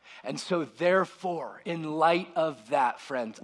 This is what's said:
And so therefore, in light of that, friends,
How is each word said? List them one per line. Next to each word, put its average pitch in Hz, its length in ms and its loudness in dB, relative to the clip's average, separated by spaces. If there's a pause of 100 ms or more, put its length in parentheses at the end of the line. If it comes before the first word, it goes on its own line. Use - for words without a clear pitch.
(220)
And 147 160 -8
so 170 280 -2 (120)
therefore, 175 840 0
in 160 300 -4
light 170 420 4
of 147 320 -2
that, 135 320 2
friends, 120 440 -6